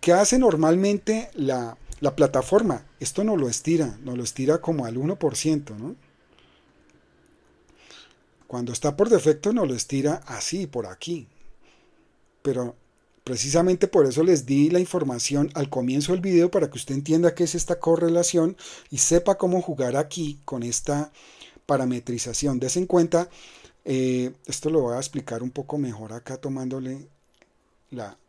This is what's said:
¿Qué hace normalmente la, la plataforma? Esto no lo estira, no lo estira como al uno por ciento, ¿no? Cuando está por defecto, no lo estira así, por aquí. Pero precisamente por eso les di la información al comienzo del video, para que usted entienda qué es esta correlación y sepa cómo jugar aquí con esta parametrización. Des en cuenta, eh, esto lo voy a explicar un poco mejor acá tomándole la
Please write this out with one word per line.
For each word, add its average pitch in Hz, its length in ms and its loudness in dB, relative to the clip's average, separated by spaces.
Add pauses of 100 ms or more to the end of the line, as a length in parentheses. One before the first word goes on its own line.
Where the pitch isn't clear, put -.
¿Qué 170 120 4
hace 202 240 6
normalmente 202 960 2
la, 127 440 -4 (220)
la 139 160 -2
plataforma? 147 720 2 (100)
Esto - 240 -4
no 214 140 0
lo 139 120 0
estira, 139 540 -2
no 127 140 -8
lo 123 80 -6
estira 147 360 0
como 151 240 -2
al 113 120 -6
uno 151 200 -2
por 135 200 -2
ciento, 147 420 -2
¿no? 135 160 -10 (2500)
Cuando 120 240 -8
está 147 240 -2
por 214 140 2
defecto, 160 420 2
no 226 120 0
lo 131 120 -4
estira 139 500 -2
así, 165 400 -6
por 127 200 -6
aquí. 117 420 -10 (1120)
Pero 123 320 -4 (480)
precisamente 170 640 0
por 165 200 6
eso 135 180 2
les 165 200 4
di 143 260 4
la 175 100 4
información 143 760 -2
al 143 160 -4
comienzo 135 400 0
del 180 100 2
video, 175 300 4
para 170 180 2
que 131 100 -10
usted 135 180 -6
entienda 160 400 2
qué 180 80 2
es 160 100 -4
esta 170 240 -2
correlación 170 760 2 (340)
y 139 80 -8
sepa 170 400 4
cómo 180 240 0
jugar 131 320 -2
aquí 147 500 -4
con 120 200 -8
esta 143 480 -4 (540)
parametrización. 127 920 -2
Des 127 180 -2
en 180 100 0
cuenta, 175 420 4 (560)
eh, 127 480 0 (120)
esto - 240 -6
lo 156 140 2
voy 120 120 -2
a 123 40 -4
explicar 139 440 -8
un 123 80 -6
poco 143 280 -8
mejor 110 340 -6
acá 120 240 -12
tomándole 135 680 -8 (840)
la 107 280 -12 (100)